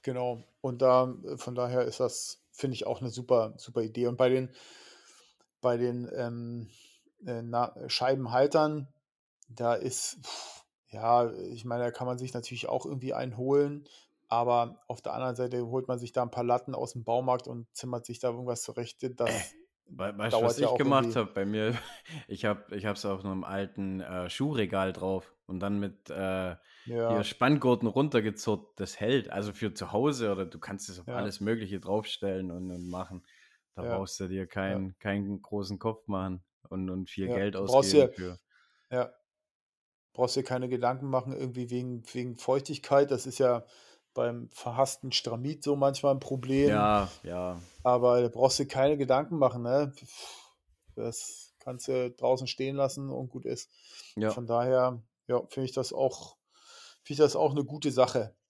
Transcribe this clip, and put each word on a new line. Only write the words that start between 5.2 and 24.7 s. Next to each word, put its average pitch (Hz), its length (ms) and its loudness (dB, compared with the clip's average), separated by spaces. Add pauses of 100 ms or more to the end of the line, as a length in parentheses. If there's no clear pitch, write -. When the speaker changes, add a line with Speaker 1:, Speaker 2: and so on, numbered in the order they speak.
Speaker 1:
bei 123 160 4
den, 120 380 -2
ähm, 120 540 -6 (560)
äh, 117 160 -6
na-, 120 340 0 (120)
Scheibenhaltern, 139 1000 2 (640)
da 120 260 0
ist, - 500 -4
pff, - 400 -14 (240)
ja, 117 440 4
ich 104 320 -10
meine, 120 200 -2
da 120 60 -2
kann 123 160 -6
man 123 100 -4
sich 127 160 -8
natürlich 117 360 -8
auch - 160 -2
irgendwie 131 280 -6
einen 120 240 -6
holen, 143 480 2 (440)
aber 120 580 2
auf 117 140 -8
der - 120 -8
anderen 127 220 -4
Seite 123 320 -2
holt 127 200 -4
man 123 120 -2
sich 120 140 -10
da 127 100 2
ein 120 80 -4
paar 123 120 -4
Latten 123 320 0
aus 127 180 -6
dem 120 100 -8
Baumarkt 123 440 0
und 120 280 -12
zimmert 123 300 -8
sich 120 140 -12
da 127 100 -2
irgendwas 120 340 -4
zurecht, - 400 -8 (220)
Speaker 2:
Äh, 113 160 0
Speaker 1:
das - 160 -12 (280)
Speaker 2:
wei-, - 320 -8
weißt 113 240 2
du, 117 40 4
Speaker 1:
dauert - 0 -
Speaker 2:
was 120 160 2
Speaker 1:
ja 123 60 4
Speaker 2:
ich - 20 4
Speaker 1:
auch 123 140 2
Speaker 2:
gemacht 135 320 4
Speaker 1:
irgendwie. - 0 -
Speaker 2:
hab? 113 180 0
Bei 98 120 -2
mir, 107 320 0 (240)
<laughs> 156 260 -16
ich - 180 -8
hab, 196 260 -2
ich 98 140 -6
hab's 101 200 -4
auf 98 180 -4
einem 95 200 -4
alten, 95 580 -6
äh, 90 280 -8
Schuhregal 101 640 0